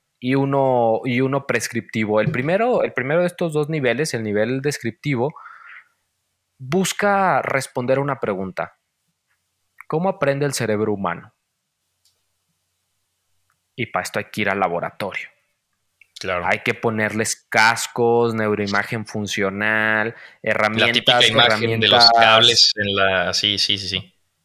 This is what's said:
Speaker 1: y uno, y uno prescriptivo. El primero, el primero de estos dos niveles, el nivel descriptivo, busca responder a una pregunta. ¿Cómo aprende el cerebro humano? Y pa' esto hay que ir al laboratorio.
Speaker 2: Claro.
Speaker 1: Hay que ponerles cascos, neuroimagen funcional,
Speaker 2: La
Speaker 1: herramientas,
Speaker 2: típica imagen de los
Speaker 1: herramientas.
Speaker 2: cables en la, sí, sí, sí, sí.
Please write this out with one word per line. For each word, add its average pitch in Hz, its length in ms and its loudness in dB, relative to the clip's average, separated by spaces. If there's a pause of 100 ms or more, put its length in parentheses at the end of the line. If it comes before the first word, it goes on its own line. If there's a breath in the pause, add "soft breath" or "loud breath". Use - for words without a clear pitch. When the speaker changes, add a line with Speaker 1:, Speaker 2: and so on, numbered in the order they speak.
(200)
Speaker 1:
y 127 160 -2
uno, 135 680 2
y 123 180 -2
uno 135 240 -2
prescriptivo. 110 760 -2
El 107 100 2
primero, 185 540 0
el 120 80 -4
primero 143 300 0
de 180 60 2
estos 175 240 -4
dos 151 160 -2
niveles, 143 460 -2
el 113 80 -4
nivel 110 380 0
descriptivo, 135 760 -4 (1200 loud breath)
busca 185 840 0
responder 131 560 0
a 139 40 0
una 139 180 -4
pregunta. 92 560 -6 (1120)
¿Cómo 170 200 -2
aprende 139 380 0
el 139 60 -2
cerebro 107 400 -2
humano? 92 400 -6 (2500)
Y - 120 -6
pa' 90 160 -4
esto - 160 -6
hay 104 80 -6
que - 160 -6
ir 101 80 0
al 98 100 0
laboratorio. 87 680 -4 (920)
Speaker 2:
Claro. 90 260 -4
Speaker 1:
Hay 104 140 0
que 117 140 -2
ponerles 107 760 -4
cascos, 117 840 2
neuroimagen 104 720 -2
funcional, 107 1080 -2 (280 loud breath)
Speaker 2:
La 110 80 -2
Speaker 1:
herramientas, 107 440 2
Speaker 2:
típica 120 320 4
imagen 113 540 2
de 107 80 2
los 104 160 6
Speaker 1:
herramientas. - 100 8
Speaker 2:
cables 113 640 6
en 101 180 -2
la, 95 400 0
sí, 104 240 -2
sí, - 180 -2
sí, 98 120 -8
sí. 95 260 -8 (300)